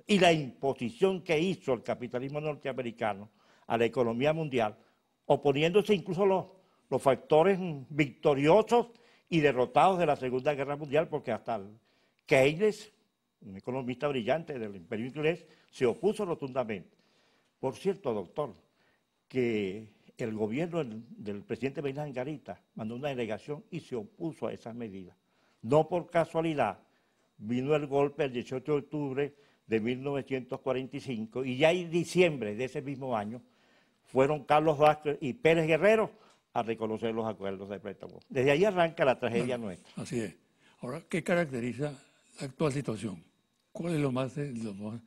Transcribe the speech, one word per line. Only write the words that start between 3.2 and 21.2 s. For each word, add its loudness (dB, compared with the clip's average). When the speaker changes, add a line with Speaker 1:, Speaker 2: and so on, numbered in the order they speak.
Speaker 1:
a 0
la 4
economía 2
mundial, -2
oponiéndose 2
incluso 0
los, 2
los 0
factores 4
victoriosos 4
y 2
derrotados 4
de 2
la 2
Segunda -2
Guerra -4
Mundial, 0
porque -4
hasta -4
el -10
Keynes, 2
un -16
economista -6
brillante -2
del -8
Imperio -8
Inglés, -2
se 0
opuso 0
rotundamente. -6
Por -6
cierto, -4
doctor, -6
que -2
el -6
gobierno -4
del, -6
del -12